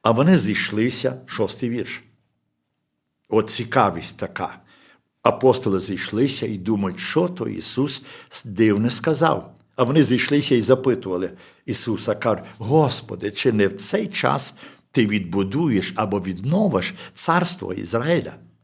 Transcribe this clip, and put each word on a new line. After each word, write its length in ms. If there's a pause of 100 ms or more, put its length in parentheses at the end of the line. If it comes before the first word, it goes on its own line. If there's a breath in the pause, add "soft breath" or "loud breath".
А 100
вони 260
зійшлися, 880
шостий 440
вірш. 340 (1300)
От 200
цікавість 680
така. 420 (640 soft breath)
Апостоли 580
зійшлися 640
і 120
думають, 420
що 280
то 200
Ісус 540 (440 loud breath)
дивне 440
сказав. 680 (200)
А 80
вони 200
зійшлися 520
і 60
запитували 680 (340 loud breath)
Ісуса, 500
кажуть, 300 (120)
«Господи, 760
чи 200
не 160
в 100
цей 300
час 460 (380 loud breath)
ти 160
відбудуєш 880
або 260
відновиш 720 (200 loud breath)
царство 600
Ізраїля?» 600 (300)